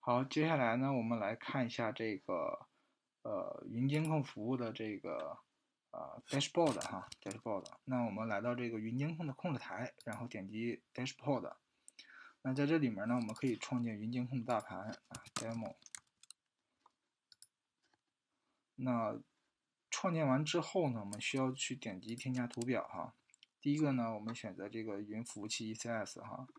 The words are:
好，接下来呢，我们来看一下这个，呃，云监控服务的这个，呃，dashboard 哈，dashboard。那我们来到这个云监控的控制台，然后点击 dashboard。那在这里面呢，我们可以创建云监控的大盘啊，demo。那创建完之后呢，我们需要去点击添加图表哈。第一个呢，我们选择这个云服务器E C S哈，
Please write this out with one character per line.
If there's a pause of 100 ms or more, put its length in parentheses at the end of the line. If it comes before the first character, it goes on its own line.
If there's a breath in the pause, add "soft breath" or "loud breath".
好，
接
下
来
呢，
我
们
来
看
一
下
这
个， (560)
呃，
云
监
控
服
务
的
这
个， (500)
呃，
dashboard
哈， (140)
dashboard。 (200)
那
我
们
来
到
这
个
云
监
控
的
控
制
台，
然
后
点
击 (100)
dashboard。 (880 loud breath)
那
在
这
里
面
呢，
我
们
可
以
创
建
云
监
控
的
大
盘
啊， (100)
demo。 (3000)
那 (680)
创
建
完
之
后
呢，
我
们
需
要
去
点
击
添
加
图
表
哈。 (440)
第
一
个
呢，
我
们
选
择
这
个
云
服
务
器
E
C
S
哈， (120)